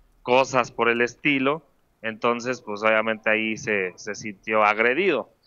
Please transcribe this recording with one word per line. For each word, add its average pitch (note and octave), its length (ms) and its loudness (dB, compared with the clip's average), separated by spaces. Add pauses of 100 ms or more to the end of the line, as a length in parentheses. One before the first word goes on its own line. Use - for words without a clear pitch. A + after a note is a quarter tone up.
(240)
cosas B2+ 480 2
por A#2 160 0
el A#2 140 2
estilo. C#3 600 -2 (400)
Entonces, A#2+ 600 -4
pues G#2 200 -10
obviamente A2 480 2
ahí A2 260 0
se, G2 380 -2
se G#2 220 -12
sintió G#2+ 480 -2
agredido. A#2+ 680 0 (160)